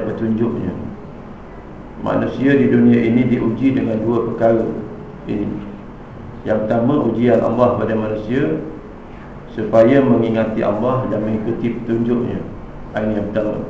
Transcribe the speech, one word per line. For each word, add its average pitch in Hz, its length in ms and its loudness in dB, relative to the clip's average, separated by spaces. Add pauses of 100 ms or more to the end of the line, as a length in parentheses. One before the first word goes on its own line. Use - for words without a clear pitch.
petunjuknya. 107 880 -2 (1080)
Manusia 117 560 2
di 123 80 4
dunia 120 320 6
ini 120 320 4
diuji 120 480 2
dengan 113 240 0
dua 117 240 0
perkara 113 400 2 (640)
ini. 104 160 -2 (960)
Yang 107 240 0
pertama, 117 400 2
ujian 117 320 4
Allah 117 400 2
pada 107 160 0
manusia 120 640 -2 (960)
supaya 113 480 6
mengingati 113 640 2
Allah 110 480 0
dan 107 80 0
mengikuti 113 560 -2
petunjuknya. 117 640 0 (560)
Ini 107 240 0
yang 101 80 -4
pertama. 107 400 -2